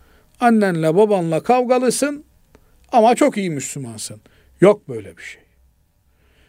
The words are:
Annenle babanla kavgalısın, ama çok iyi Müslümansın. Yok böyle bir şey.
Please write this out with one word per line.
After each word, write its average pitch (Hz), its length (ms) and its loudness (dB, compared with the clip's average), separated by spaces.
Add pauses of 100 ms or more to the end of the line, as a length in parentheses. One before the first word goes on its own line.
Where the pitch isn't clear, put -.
(400)
Annenle 190 560 2
babanla 180 480 0
kavgalısın, 254 840 -2 (680)
ama 233 240 4
çok 285 220 0
iyi 190 120 -4
Müslümansın. 120 720 -12 (400)
Yok 202 280 4
böyle 101 280 -14
bir - 40 -20
şey. - 200 -20 (1080)